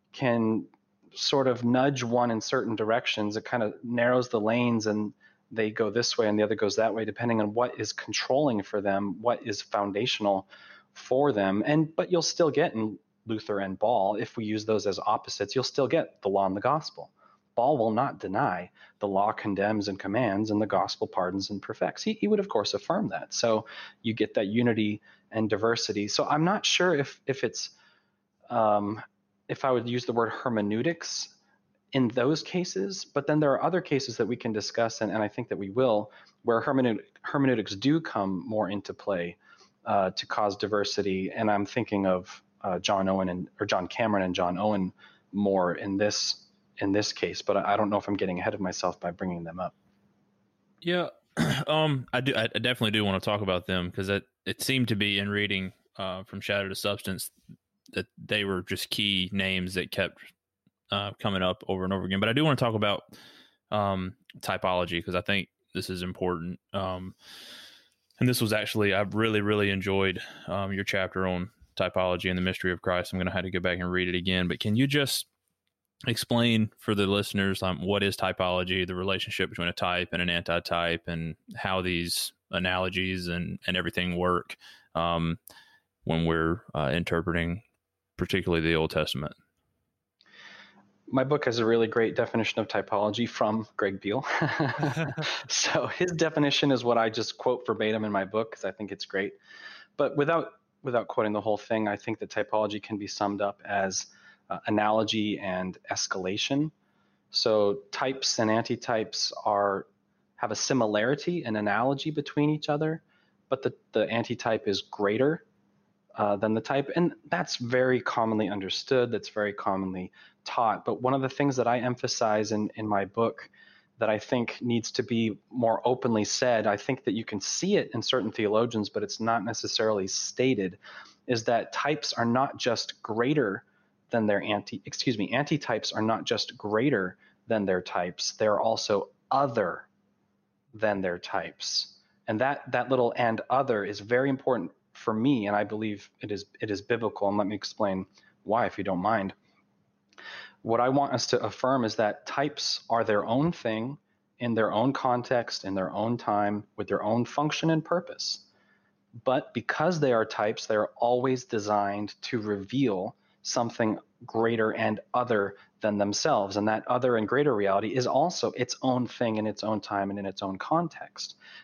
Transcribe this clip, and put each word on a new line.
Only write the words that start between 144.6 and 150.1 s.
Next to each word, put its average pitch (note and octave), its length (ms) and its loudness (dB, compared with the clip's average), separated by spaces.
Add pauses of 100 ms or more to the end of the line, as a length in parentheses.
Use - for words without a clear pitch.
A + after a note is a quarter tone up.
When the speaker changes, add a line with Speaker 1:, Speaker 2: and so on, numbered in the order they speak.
Speaker 1:
for - 200 -4
me, A2+ 340 2
and G#2 80 0
I G#2 80 2
believe G#2+ 460 -6 (120)
it G#2+ 100 -8
is, G2 140 -6 (140)
it G#2+ 120 -4
is F#2+ 100 -2
biblical. A2+ 460 -2
And G2 100 0
let G#2 100 2
me G#2 80 -2
explain F#2+ 500 -4 (380)
why, G#2+ 220 2
if F2+ 120 -4
you G2+ 60 -4
don't F#2 180 -2
mind. G2 320 0 (1300)